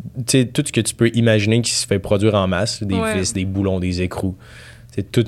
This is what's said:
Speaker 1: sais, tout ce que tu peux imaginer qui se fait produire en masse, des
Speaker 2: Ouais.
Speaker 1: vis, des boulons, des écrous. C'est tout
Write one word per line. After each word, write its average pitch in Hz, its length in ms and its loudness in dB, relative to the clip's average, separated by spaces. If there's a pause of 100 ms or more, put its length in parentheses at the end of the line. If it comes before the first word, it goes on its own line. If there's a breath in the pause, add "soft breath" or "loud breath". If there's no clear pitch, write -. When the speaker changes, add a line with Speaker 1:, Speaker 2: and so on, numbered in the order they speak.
(280)
Speaker 1:
sais, 131 200 4
tout 143 180 -4
ce - 80 -10
que 117 80 2
tu - 120 -4
peux 117 200 2
imaginer 113 480 4
qui 113 100 -4
se - 160 -4
fait 101 120 0
produire 104 360 2
en 95 120 2
masse, 92 360 -2
des 98 120 -2
Speaker 2:
Ouais. 214 240 0
Speaker 1:
vis, - 120 -2
des 95 140 -2
boulons, 95 340 0
des 90 220 -2
écrous. 92 340 -4 (580 loud breath)
C'est - 160 -6
tout 120 180 2